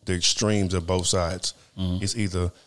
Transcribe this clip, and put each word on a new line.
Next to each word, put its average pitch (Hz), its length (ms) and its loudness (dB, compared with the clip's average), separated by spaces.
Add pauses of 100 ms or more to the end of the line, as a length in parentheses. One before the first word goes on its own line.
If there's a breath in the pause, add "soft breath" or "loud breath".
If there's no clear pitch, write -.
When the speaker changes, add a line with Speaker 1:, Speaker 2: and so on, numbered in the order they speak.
Speaker 1:
the 95 100 -2
extremes 98 600 2
of 87 120 -2
both 90 200 0
sides. 87 480 -2 (240 soft breath)
Speaker 2:
Mm-hmm. 92 260 -2
Speaker 1:
It's 101 100 -2
either 92 380 0 (140 soft breath)